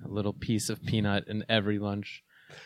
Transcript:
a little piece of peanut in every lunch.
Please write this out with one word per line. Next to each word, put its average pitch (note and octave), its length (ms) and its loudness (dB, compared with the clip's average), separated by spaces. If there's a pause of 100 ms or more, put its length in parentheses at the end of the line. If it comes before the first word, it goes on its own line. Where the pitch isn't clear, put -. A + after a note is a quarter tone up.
a - 40 -10
little G2+ 240 0
piece - 380 0
of G#2+ 140 -4
peanut G#2 440 2
in G#2+ 200 -4
every G#2 300 4
lunch. G2+ 440 -4 (440)